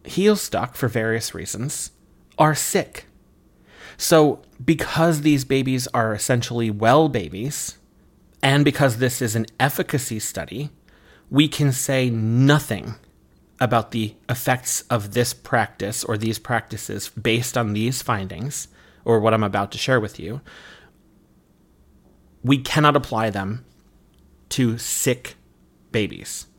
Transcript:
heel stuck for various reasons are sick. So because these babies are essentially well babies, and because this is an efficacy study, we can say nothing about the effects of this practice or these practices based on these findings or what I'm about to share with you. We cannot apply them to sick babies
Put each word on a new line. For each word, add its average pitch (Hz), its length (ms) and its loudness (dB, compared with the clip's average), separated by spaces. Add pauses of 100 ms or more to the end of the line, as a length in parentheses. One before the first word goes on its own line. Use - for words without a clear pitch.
heel 202 320 2
stuck - 380 -4
for 127 140 -2
various 113 460 -2
reasons - 560 -8 (480)
are 156 160 4
sick. - 520 -4 (920)
So 151 420 4 (240)
because 160 560 2
these 147 240 4
babies 131 440 0
are 110 260 0
essentially 117 560 0
well 120 400 4
babies, 104 640 -6 (640)
and 139 220 4
because 135 320 2
this 123 240 -2
is 113 160 -2
an 110 100 0 (140)
efficacy 139 580 -2
study, - 520 -8 (600)
we 147 180 4
can 143 240 2
say 127 360 0
nothing 117 840 2 (640)
about 117 320 0
the 107 220 -4 (140)
effects 123 520 -2 (100)
of 101 220 -2
this 120 200 0
practice - 720 -4
or 110 140 -2
these 110 220 -2
practices - 720 -6
based 117 460 -2
on 107 180 0
these 117 280 -2
findings 98 640 -6 (380)
or 113 160 4
what 110 120 4
I'm 110 120 2
about 101 280 -2
to - 60 -10
share 131 220 2
with 104 180 -8
you. 107 220 -10 (2000)
We 135 160 4
cannot 147 380 2
apply 113 340 0
them 98 340 -6 (840)
to 117 300 0
sick - 580 -4 (560)
babies - 540 -6 (120)